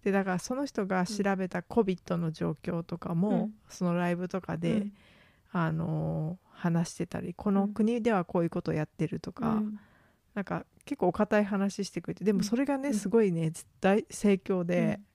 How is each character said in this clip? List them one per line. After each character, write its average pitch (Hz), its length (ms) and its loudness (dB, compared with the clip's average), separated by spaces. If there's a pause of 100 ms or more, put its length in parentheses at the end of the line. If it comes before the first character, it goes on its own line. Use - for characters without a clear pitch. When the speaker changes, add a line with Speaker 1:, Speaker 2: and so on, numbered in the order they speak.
Speaker 1:
で、 202 100 0
だ 196 120 2
か 185 80 -2
ら 180 60 0
そ - 160 -6
の 277 120 -2
人 208 200 -4
が 185 200 0
調 196 300 0
べ 185 120 -4
た 180 140 -6
コ - 220 2
ビ 190 120 2
ッ - 80 -14
ト 175 140 -2
の 165 140 -2
状 165 300 -2
況 170 200 -4
と 175 160 -8
か 175 160 -6
も、 190 160 2
Speaker 2:
う - 40 4 (140)
ん。 214 60 -10 (140)
Speaker 1:
そ - 160 -6
の 170 100 2
ラ 175 160 0
イ 175 60 0
ブ 180 120 -6
と 185 120 -4
か 175 160 -6
で、 170 160 0
Speaker 2:
う 208 120 2
ん。 208 80 -8 (600)
Speaker 1:
あ 165 200 2
の、 160 680 -2 (120)
話 170 400 0
し - 40 -16
て 170 120 -4
た 170 140 -6
り、 175 140 -8
こ - 180 -2
の 196 160 4
国 220 340 0
で 233 100 2
は 180 120 2
こ - 160 0
う - 20 4
い 170 40 2
う 165 40 0
こ 180 100 -4
と 160 120 -2
や 156 120 0
っ - 20 -8
て - 200 -4
る - 140 -4
と - 120 -10
か、 233 180 -4
Speaker 2:
う 220 40 0
ん。 - 40 0
う - 20 0 (100)
ん。 208 100 -10 (540)
Speaker 1:
な 202 80 -4
ん - 20 -4
か - 220 -6 (180)
結 - 160 -6
構 180 80 4
お 180 40 2
堅 208 280 2
い 208 40 4
話 196 400 -2
し - 60 -8
て 170 100 -6
く - 80 -10
れ - 60 -4
て、 - 100 -10
で 214 80 4
も 185 100 2
そ 208 120 0
れ 269 100 2
が 277 120 0
ね、 269 140 -2
Speaker 2:
う - 20 0
ん。 - 20 0
う - 20 0
ん。 - 40 0
Speaker 1:
す 190 80 -4
ご 226 140 6
い 196 100 4
ね、 165 200 0 (280)
大 196 300 4
盛 202 240 4
況 185 300 -2
で、 202 340 2
Speaker 2:
う 202 40 -14
ん。 - 20 -20 (100)